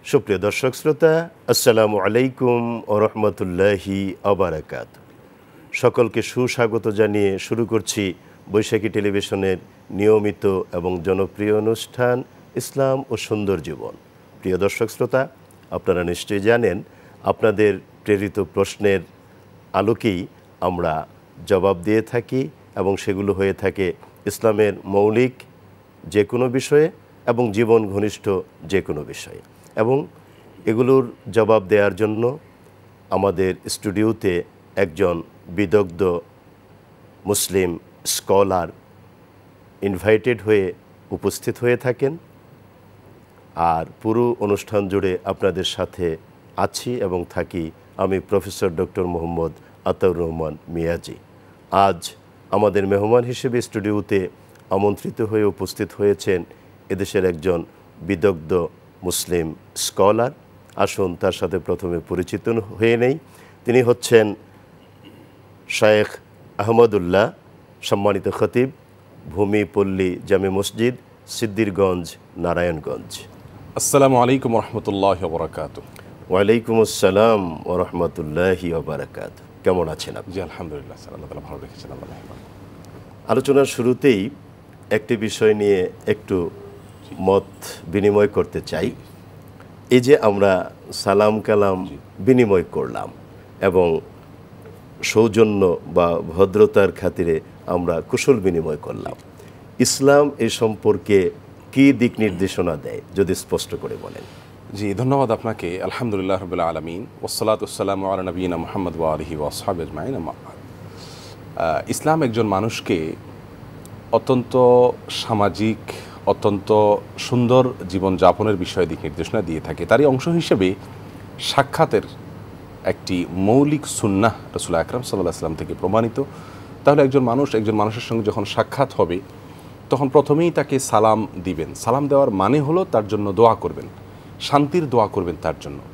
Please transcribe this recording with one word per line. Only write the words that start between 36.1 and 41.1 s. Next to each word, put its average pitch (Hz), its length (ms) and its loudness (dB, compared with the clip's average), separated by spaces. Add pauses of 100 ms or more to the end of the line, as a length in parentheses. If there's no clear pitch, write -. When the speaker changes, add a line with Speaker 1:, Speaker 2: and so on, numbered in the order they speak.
Speaker 1:
মুসলিম 92 520 -2 (260)
স্কলার 95 640 0 (1120)
ইনভাইটেড 104 600 0
হয়ে 98 300 2 (380)